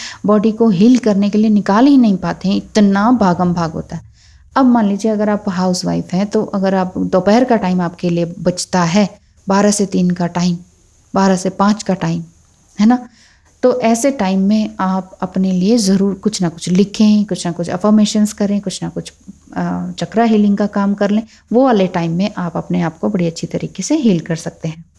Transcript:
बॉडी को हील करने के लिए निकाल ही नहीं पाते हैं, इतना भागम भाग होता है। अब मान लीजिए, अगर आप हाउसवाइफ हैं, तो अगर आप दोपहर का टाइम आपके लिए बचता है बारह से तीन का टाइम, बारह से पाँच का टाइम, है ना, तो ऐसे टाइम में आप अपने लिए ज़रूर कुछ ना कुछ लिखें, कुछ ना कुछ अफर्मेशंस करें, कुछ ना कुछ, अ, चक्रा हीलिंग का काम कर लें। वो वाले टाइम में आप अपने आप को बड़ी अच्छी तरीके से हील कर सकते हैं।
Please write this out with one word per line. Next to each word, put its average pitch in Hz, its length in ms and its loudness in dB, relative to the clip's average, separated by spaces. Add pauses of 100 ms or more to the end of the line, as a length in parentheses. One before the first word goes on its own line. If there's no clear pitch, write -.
(260)
बॉडी 208 260 2
को 226 180 2
हील 214 280 4
करने 202 320 0
के 208 80 -2
लिए 220 120 2
निकाल 208 360 2
ही 285 120 6
नहीं 214 200 4
पाते 175 320 -6
हैं, 202 60 0
इतना 202 560 2
भागम 180 420 2
भाग 165 180 -2
होता 160 240 -10
है। 165 60 -12 (560)
अब 269 80 4
मान 240 220 4
लीजिए, 202 240 -2
अगर 214 180 -2
आप 208 200 -2
हाउसवाइफ 180 640 -2
हैं, 190 120 0
तो 208 180 -2
अगर 190 320 -2
आप 185 220 -2
दोपहर 190 460 2
का 254 120 2
टाइम 185 260 0
आपके 175 280 -4
लिए 170 300 -2
बचता 180 440 -2
है 180 360 0 (280)
बारह 202 240 2
से 208 140 -2
तीन 185 260 0
का 175 160 -2
टाइम, 175 300 -2 (580)
बारह 196 200 2
से 185 140 -4
पाँच 208 340 0
का 190 100 -2
टाइम, 165 300 -4 (560)
है 214 60 4
ना, 247 240 2 (540)
तो 254 180 2
ऐसे 226 300 2
टाइम 190 280 -2
में 214 300 0 (100)
आप 190 420 -4
अपने 190 300 -2
लिए 185 260 2
ज़रूर 196 360 2
कुछ 196 280 -4
ना 170 80 0
कुछ - 200 -8
लिखें, 202 560 2
कुछ 180 200 -6
ना 170 60 -4
कुछ 170 180 -6
अफर्मेशंस 208 640 2
करें, 202 280 -2
कुछ 185 220 -8
ना 143 60 -6
कुछ, - 240 -12 (440)
अ, 180 420 -4
चक्रा 202 240 -2
हीलिंग 208 340 2
का 202 100 0
काम 202 260 -2
कर 202 160 0
लें। 214 140 0 (300)
वो 254 120 4
वाले 202 220 2
टाइम 170 240 -4
में 190 260 -2
आप 175 200 -6
अपने 175 240 -4
आप 165 180 -4
को 214 100 -4
बड़ी 180 180 -2
अच्छी 165 200 -8
तरीके - 360 -8
से 294 120 -2
हील 226 240 2
कर 165 160 -6
सकते - 320 -10
हैं। 160 180 -14 (140)